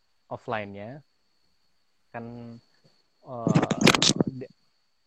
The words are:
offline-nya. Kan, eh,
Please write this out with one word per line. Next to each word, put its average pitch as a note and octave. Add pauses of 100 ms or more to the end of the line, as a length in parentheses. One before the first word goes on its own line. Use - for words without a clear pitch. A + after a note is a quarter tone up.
(340)
offline-nya. G#2+ (1040)
Kan, A#2 (640)
eh, B2+ (1300)